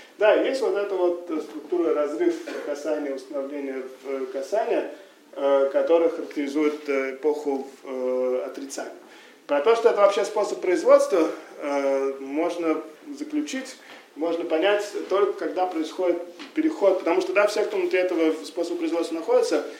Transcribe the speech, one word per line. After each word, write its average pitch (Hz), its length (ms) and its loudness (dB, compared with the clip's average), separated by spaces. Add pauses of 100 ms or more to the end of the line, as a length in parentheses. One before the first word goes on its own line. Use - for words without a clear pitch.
(180)
Да, 208 160 6
есть - 280 2
вот 190 140 2
эта 196 200 -2
вот 175 340 0 (140)
структура 160 500 -2
разрыв 160 420 0 (300)
касания, 147 480 -4
установления, 135 680 -8 (220)
э, 135 260 -4
касания, 196 600 -2 (420)
э, 139 380 4
которая 160 380 4
характеризует, 147 800 -2
э, 135 260 -2
эпоху, 143 520 -2 (160)
э, 127 640 -2
отрицания. - 480 -10 (540)
Про - 140 2
то, 226 160 4
что 233 120 4
это 202 120 4
вообще 202 240 4
способ 202 340 -2
производства, 190 640 6 (340)
э, 139 600 0
можно 160 640 -2 (360)
заключить, 294 600 -6 (400)
можно 165 260 -2
понять 170 420 2 (220)
только, 196 240 2 (140)
когда 170 200 -2
происходит 170 520 -2 (360)
переход, 160 460 2
потому 175 220 2
что, 185 100 -2
да, 202 160 4
все, 208 160 0
кто - 140 -2
внутри 180 200 0
этого 170 360 2 (100)
способа 170 360 -4
производства 165 360 -2
находится, 233 480 2 (160)